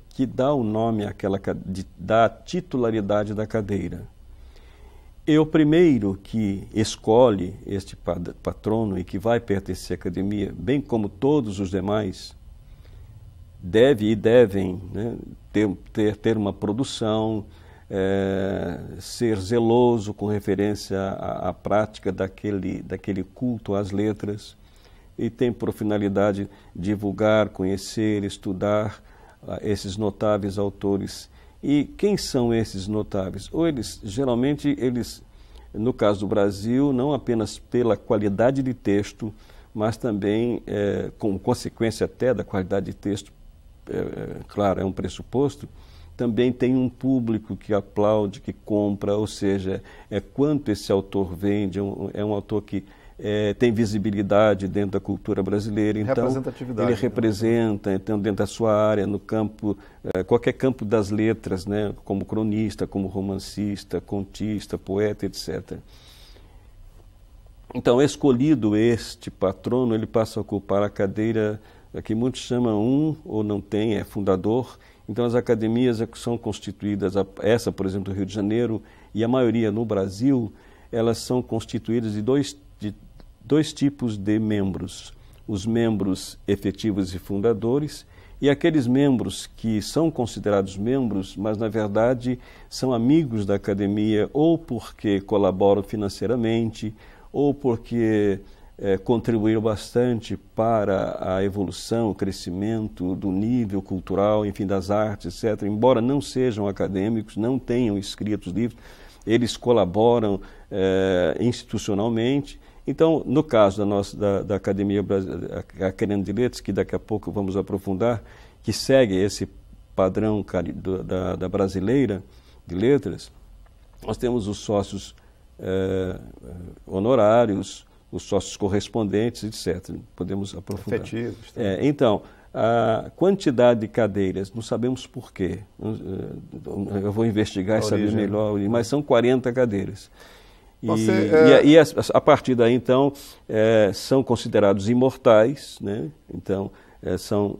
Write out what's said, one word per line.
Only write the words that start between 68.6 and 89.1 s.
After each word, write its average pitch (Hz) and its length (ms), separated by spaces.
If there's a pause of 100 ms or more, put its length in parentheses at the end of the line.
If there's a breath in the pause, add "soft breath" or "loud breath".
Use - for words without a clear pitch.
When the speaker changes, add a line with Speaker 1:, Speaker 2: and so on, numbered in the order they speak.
Speaker 1:
este 113 540
patrono, 113 640
ele 110 140
passa 110 320
a - 20
ocupar 98 400
a 104 80
cadeira, 107 720 (320 soft breath)
é, 90 80
que 110 140
muitos 127 260
chamam 120 400
um, 143 420
ou 107 200
não 104 160
tem, 110 360
é 92 80
fundador. 101 760 (320 soft breath)
Então, 120 160
as 120 100
academias 117 640
é 113 60
que - 120
são 120 200
constituídas, 101 800
a, 95 80 (160)
essa, 110 320
por 98 120
exemplo, 98 280
do 95 40
Rio 98 80
de 95 80
Janeiro, 110 480 (320 loud breath)
e 107 120
a - 20
maioria 117 440
no 113 120
Brasil, 107 680 (360 soft breath)
elas 113 280
são 123 240
constituídas 113 720
de 107 80
dois, 131 360 (220)
de 208 160 (480)
dois 151 300
tipos 127 440
de 104 220
membros. 98 720 (320 soft breath)
Os 101 200
membros 110 720 (100)
efetivos 98 640
e 90 60
fundadores, 113 840 (360 soft breath)
e 135 80
aqueles 143 380
membros 123 600